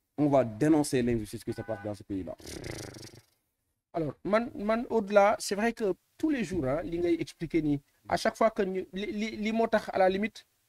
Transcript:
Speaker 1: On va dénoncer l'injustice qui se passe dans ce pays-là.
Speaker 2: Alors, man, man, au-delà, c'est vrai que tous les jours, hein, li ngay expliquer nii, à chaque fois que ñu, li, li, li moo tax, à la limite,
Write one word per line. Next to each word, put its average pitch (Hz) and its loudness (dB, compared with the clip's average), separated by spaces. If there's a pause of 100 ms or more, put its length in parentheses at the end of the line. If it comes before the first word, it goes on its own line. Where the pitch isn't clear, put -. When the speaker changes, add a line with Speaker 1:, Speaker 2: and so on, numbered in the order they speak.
(180)
Speaker 1:
On 147 4
va 135 6
dénoncer 143 2
l'injustice 117 -2
qui 113 -6
se 113 -8
passe 104 -8
dans 104 -4
ce 101 -16
pays-là. 92 -6 (1600)
Speaker 2:
Alors, 156 -2 (100)
man, 220 0
man, 220 0
au-delà, 202 4
c'est - -4
vrai 220 0
que 208 -2 (240)
tous 311 0
les 262 0
jours, 160 -2
hein, 143 0
li 170 -4
ngay 175 2
expliquer 160 -2
nii, 147 2 (280)
à - 0
chaque - 0
fois 220 4
que 220 -4
ñu, 185 -2
li, 190 -6
li, 220 -4
li 214 -2
moo 226 2
tax, 220 0
à - -2
la 190 6
limite, 196 -2 (240)